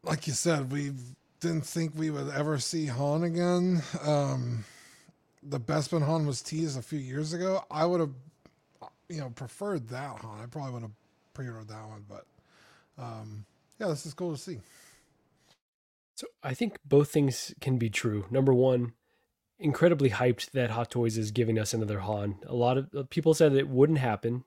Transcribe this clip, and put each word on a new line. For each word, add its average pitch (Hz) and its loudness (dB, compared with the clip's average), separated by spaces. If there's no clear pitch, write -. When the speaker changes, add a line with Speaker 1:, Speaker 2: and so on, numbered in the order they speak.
Speaker 1:
like - -2
you 139 -4
said, 143 0
we 143 -4
didn't 165 -2
think 160 -2
we 156 -2
would 143 -4
ever 147 0
see 156 -2
Han 143 0
again. 175 2
Um, 135 0
the 139 -6
Bespin 151 0
Han 156 2
was 135 -4
teased 156 -4
a 123 -8
few 151 -8
years 143 -6
ago. 185 -2
I 160 2
would 175 2
have, 151 0
you 160 -8
know, 131 -8
preferred 135 -6
that 131 -8
Han. 107 -12
I 117 -12
probably 135 -8
would 120 -8
have 110 -10
pre-ordered 113 -10
that 107 -14
one, 107 -16
but, 101 -16
um, 110 -12
yeah, 214 -4
this 151 -4
is 151 -14
cool 175 -6
to 147 -6
see. 139 -12
Speaker 2:
So - -14
I 131 -4
think 226 -2
both 143 6
things 143 0
can 131 0
be 113 2
true. 107 -2
Number 135 6
one, 123 4
incredibly 147 4
hyped 127 0
that 123 0
Hot 117 -2
Toys 117 0
is 107 -2
giving 113 2
us 107 0
another 107 -2
Han. 101 -4
A - -8
lot 123 4
of, 139 -6
uh, 139 -6
people 160 4
said 151 8
it 139 4
wouldn't 139 6
happen. 120 0